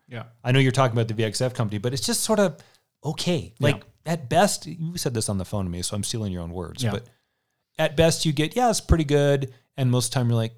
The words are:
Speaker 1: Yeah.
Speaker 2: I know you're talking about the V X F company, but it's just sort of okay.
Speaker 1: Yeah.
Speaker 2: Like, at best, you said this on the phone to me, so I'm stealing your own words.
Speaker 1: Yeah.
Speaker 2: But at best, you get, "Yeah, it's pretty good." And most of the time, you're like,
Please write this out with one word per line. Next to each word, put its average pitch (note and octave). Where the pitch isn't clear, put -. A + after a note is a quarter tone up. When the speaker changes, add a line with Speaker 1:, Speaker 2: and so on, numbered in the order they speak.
Speaker 1:
Yeah. A#2+
Speaker 2:
I B2
know C3+
you're C3
talking B2
about A2+
the A2+
V A2
X A2
F B2+
company, G#2
but A#2+
it's -
just A#3
sort A3
of F#3+
okay. D#3
Speaker 1:
Yeah. D3
Speaker 2:
Like, -
at D#3+
best, F#3
you E3
said C#3+
this A2
on G#2
the F#2
phone G2
to F2
me, F2
so -
I'm G2+
stealing G#2+
your F2+
own E2+
words. E2+
Speaker 1:
Yeah. G#2+
Speaker 2:
But -
at D#3
best, E3
you D#3+
get, D3+
"Yeah, B3
it's G3
pretty E3
good." C#3+
And C3
most B2
of -
the -
time, A#2+
you're A#2
like, A2+